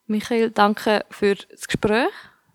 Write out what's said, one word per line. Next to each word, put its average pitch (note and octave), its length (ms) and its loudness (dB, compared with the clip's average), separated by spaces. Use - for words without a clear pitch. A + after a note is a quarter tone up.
Michael, A3+ 460 0
danke G#3 580 2
für - 260 0
das - 320 -18
Gespräch A#3 460 0